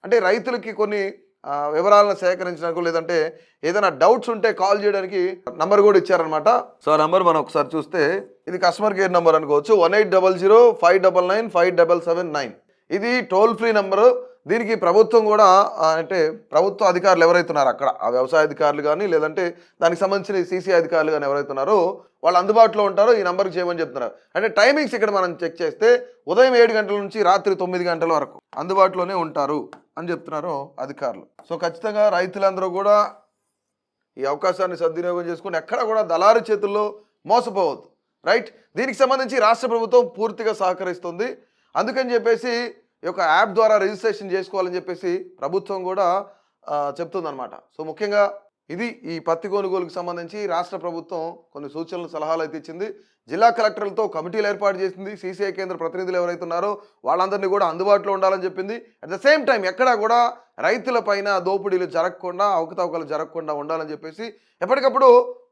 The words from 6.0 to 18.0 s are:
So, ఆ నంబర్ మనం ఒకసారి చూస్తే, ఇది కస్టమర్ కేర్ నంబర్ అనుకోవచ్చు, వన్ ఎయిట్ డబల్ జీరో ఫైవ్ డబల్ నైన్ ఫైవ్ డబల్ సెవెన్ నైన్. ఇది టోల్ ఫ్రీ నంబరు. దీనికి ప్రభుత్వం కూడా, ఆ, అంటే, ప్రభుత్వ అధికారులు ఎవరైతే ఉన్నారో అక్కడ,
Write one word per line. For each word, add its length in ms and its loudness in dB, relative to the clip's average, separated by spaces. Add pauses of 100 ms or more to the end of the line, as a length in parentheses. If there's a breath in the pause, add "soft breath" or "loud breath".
So, 420 -2
ఆ 60 6
నంబర్ 260 2
మనం 180 4
ఒకసారి 360 -4
చూస్తే, 520 -2 (200)
ఇది 100 -8
కస్టమర్ 360 0
కేర్ 180 0
నంబర్ 220 6
అనుకోవచ్చు, 400 2
వన్ 200 4
ఎయిట్ 160 4
డబల్ 280 4
జీరో 440 6
ఫైవ్ 200 6
డబల్ 260 2
నైన్ 220 -2
ఫైవ్ 260 2
డబల్ 260 4
సెవెన్ 320 -4
నైన్. 180 -6 (380)
ఇది 320 -2
టోల్ 340 2
ఫ్రీ 160 0
నంబరు. 560 2 (180 loud breath)
దీనికి 280 0
ప్రభుత్వం 500 4
కూడా, 200 4 (320)
ఆ, 180 2
అంటే, 360 -2
ప్రభుత్వ 560 0
అధికారులు 380 4
ఎవరైతే 240 4
ఉన్నారో 200 2
అక్కడ, 340 -2